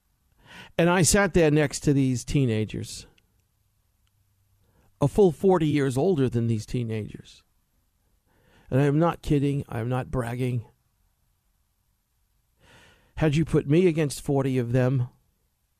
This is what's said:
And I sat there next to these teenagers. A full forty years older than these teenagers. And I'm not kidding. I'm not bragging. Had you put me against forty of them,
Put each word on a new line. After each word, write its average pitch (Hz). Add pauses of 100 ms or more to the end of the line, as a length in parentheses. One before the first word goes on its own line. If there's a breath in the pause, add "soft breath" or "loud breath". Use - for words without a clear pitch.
(760 loud breath)
And 170
I 180
sat 202
there 165
next 147
to 151
these 131
teenagers. 110 (1900)
A 143
full 190
forty 180
years 139
older 139
than 117
these 113
teenagers. 110 (1300 soft breath)
And 131
I'm 143
not 170
kidding. 143
I'm 117
not 127
bragging. 123 (2500 soft breath)
Had 151
you 160
put 147
me 175
against 156
forty 135
of 117
them, 127 (720)